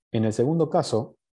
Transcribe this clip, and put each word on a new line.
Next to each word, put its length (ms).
En 120
el 80
segundo 360
caso, 460